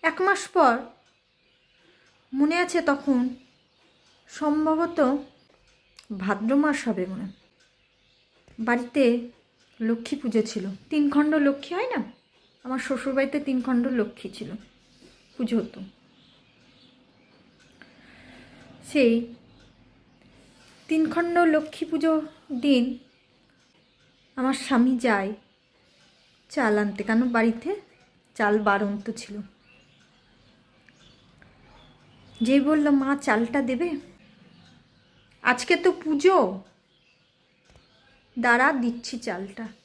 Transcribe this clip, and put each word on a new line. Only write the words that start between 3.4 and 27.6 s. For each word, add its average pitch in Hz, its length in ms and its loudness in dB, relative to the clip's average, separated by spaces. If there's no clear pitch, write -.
সম্ভবত 311 880 0
ভাদ্র 202 380 -2
মাস 285 320 2
হবে 185 180 -2
মনে 190 180 -10
হয়, 196 80 -10
বাড়িতে 240 680 0
লক্ষ্মী 233 380 -4
পুজো 226 240 0
ছিল, 202 260 -6
তিন 294 200 2
খণ্ড 294 260 2
লক্ষ্মী 277 400 0
হয় 480 220 -4
না, 233 60 -4
আমার 254 160 -6
শ্বশুরবাড়িতে 269 600 -2
তিন 269 220 -2
খণ্ড 247 260 0
লক্ষ্মী 233 420 -4
ছিল, - 220 -12
পুজো 233 200 -2
হতো। 190 240 -6
সেই 233 420 2
তিন 320 240 0
খণ্ড 339 260 0
লক্ষ্মী 311 500 2
পুজো 320 340 0
দিন 254 460 2
আমার 262 180 -2
স্বামী 254 440 2
যায় 208 360 0
চাল 220 280 0
আনতে, 208 260 -2
কারণ 226 260 2
বাড়িতে 233 460 0